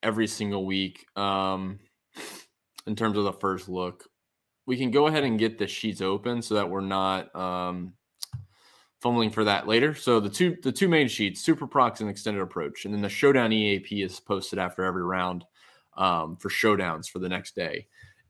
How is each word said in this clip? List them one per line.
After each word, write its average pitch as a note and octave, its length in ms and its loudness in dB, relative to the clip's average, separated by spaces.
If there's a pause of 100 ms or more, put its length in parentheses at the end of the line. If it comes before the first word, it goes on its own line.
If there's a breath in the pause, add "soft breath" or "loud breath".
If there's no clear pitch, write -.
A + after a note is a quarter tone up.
every A2 240 2
single G2+ 400 -4
week, F#2+ 400 -4 (100)
um, F#2+ 640 -2 (1080 loud breath)
in G#2+ 100 -4
terms A2 200 2
of G#2 80 2
the F#2+ 80 0
first F#2+ 340 -4
look, F2+ 380 -6 (600)
we B2+ 100 -2
can B2+ 140 -2
go C#3+ 160 6
ahead D#3 180 2
and A2+ 140 2
get A2 200 0
the G2+ 80 -2
sheets G2 360 -6
open G#2+ 400 -2
so A2 140 -4
that G2 120 2
we're F#2+ 140 -4
not, F#2+ 520 -2
um, F2+ 600 -6 (1040 loud breath)
fumbling A#2 300 2
for A2 120 -2
that G2+ 240 2
later. B2 300 4
So A#2 240 4
the G#2 80 -2
two, F3 340 2
the C3+ 80 0
two F#3+ 160 0
main D#3 220 4
sheets, G2+ 320 -2
Super D#3 260 2
Procs B2+ 340 2
and G#2+ 80 -2
Extended G2+ 320 -4
Approach, E2 440 -6
and G#2 100 -6
then G#2 80 -2
the G2+ 60 -2
Showdown B2+ 440 4
E G#2+ 220 4
A F#2 60 -2
P G2+ 200 -6
is F#2 200 -6
posted G2 400 -4
after F#2 240 -2
every F#2 180 -2
round, F2+ 420 -2 (520 soft breath)
um, E2+ 400 0
for - 140 -8
showdowns F#2 580 2
for - 100 -10
the F#2 100 -4
next F2+ 280 -6
day. E2+ 320 -6 (420 soft breath)